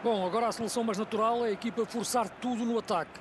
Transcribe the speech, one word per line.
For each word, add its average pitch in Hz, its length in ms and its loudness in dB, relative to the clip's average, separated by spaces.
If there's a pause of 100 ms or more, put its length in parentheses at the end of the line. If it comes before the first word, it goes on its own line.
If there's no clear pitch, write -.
Bom, 208 220 2
agora 220 220 2
a 208 40 0
solução 226 320 -2
mais 214 140 0
natural 226 480 2
é - 20 2
a 208 40 0
equipa 220 340 -2
forçar 233 420 0
tudo 240 380 -2
no 233 120 2
ataque. 196 320 0 (100)